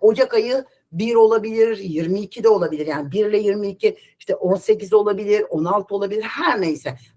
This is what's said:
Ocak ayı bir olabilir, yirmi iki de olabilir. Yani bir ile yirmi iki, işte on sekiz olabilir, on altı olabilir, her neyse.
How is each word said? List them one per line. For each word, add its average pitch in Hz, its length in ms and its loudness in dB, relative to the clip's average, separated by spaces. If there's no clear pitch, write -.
Ocak 220 320 4
ayı 247 320 0
bir 226 240 -2
olabilir, 220 600 4
yirmi 175 420 -4
iki 202 240 -8
de 226 60 6
olabilir. 156 380 0
Yani 143 240 -6
bir 208 140 0
ile 208 120 0
yirmi 208 300 -2
iki, 196 300 -2
işte - 160 -4
on 185 200 0
sekiz 202 380 0
olabilir, 208 560 2
on 160 160 -2
altı 196 300 -2
olabilir, 202 260 -4
her 247 400 -2
neyse. 147 360 -4